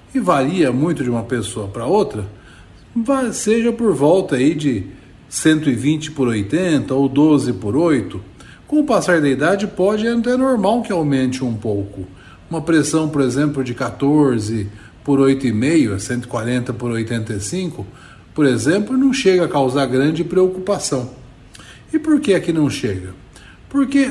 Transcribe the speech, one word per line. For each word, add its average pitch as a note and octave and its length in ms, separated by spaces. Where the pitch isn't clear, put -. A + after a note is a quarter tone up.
e C4 60
varia D#3+ 500
muito C#3+ 320
de B2 60
uma A#2 140
pessoa G#2+ 440
pra A#2 200
outra, C#3+ 400
va-, B3 380
seja A3+ 400
por A3 220
volta D3+ 420
aí C#3+ 180
de C3 320
cento D#3 400
e A#2+ 40
vinte D3 360
por B2+ 180
oitenta C3 680
ou C#3 140
doze C3+ 460
por G2+ 200
oito. D3 480
Com D4+ 140
o D4 40
passar F3+ 380
da C#3+ 60
idade, F3 380
pode, G#3+ 400
é A#3 60
até A#3 240
normal A#3+ 460
que - 100
aumente C#3 500
um A#2+ 120
pouco. G2+ 520
Uma D#3+ 100
pressão, D#3 480
por C#3+ 140
exemplo, C3+ 420
de A#2+ 100
quatorze A#2 920
por C#3 180
oito C3+ 260
e A2+ 60
meio, B2 420
é G2 40
cento A#2+ 260
e - 40
quarenta B2 420
por A#2 200
oitenta A2+ 420
e G2 80
cinco, F3 460
por D3+ 120
exemplo, E3+ 500
não C4+ 160
chega F3+ 320
a D#3 40
causar C#3 360
grande C#3+ 400
preocupação. F3+ 840
E D#4 60
por D4+ 200
que - 140
é F3 80
que F3 100
não D3+ 200
chega? F#2 400
Porque C#4 420